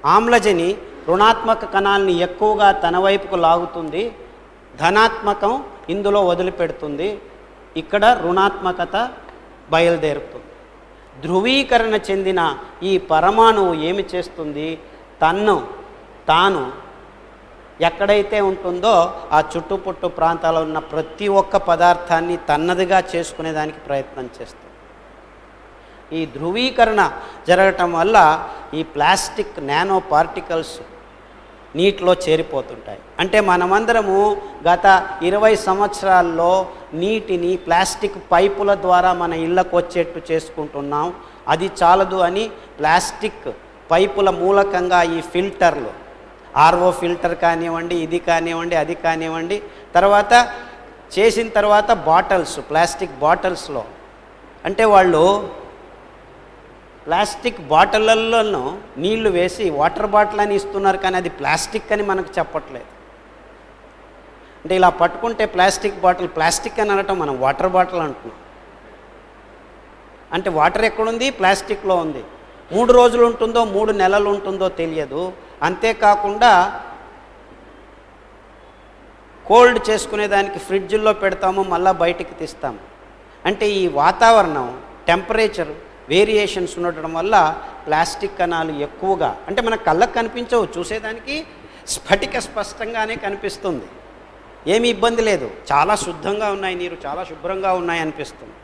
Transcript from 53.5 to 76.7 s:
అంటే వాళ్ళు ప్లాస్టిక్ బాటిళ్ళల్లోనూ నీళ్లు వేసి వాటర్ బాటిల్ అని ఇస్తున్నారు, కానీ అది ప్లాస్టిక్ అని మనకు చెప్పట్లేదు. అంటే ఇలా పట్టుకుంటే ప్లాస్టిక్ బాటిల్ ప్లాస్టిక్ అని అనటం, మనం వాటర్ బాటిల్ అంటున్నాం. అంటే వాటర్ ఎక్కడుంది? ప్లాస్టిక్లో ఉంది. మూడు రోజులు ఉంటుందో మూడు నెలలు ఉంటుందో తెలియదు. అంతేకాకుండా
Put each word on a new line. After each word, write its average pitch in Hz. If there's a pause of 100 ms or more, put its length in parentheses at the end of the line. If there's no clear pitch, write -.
అంటే 202
వాళ్ళు 185 (1800)
ప్లాస్టిక్ 202
బాటిళ్ళల్లోనూ 214 (340)
నీళ్లు 214
వేసి 180
వాటర్ 165
బాటిల్ 208
అని 202
ఇస్తున్నారు, 196
కానీ 185
అది 175
ప్లాస్టిక్ 160
అని 208
మనకు 190
చెప్పట్లేదు. 147 (1700)
అంటే 165
ఇలా 185
పట్టుకుంటే 214
ప్లాస్టిక్ 190
బాటిల్ 180
ప్లాస్టిక్ 165
అని 202
అనటం, 196
మనం 143
వాటర్ 143
బాటిల్ 180
అంటున్నాం. 117 (2000)
అంటే 190 (100)
వాటర్ 180
ఎక్కడుంది? 226
ప్లాస్టిక్లో 190
ఉంది. 139 (480)
మూడు 233
రోజులు 240
ఉంటుందో 226
మూడు 214
నెలలు 202
ఉంటుందో 196
తెలియదు. 160 (400)
అంతేకాకుండా 208 (3000)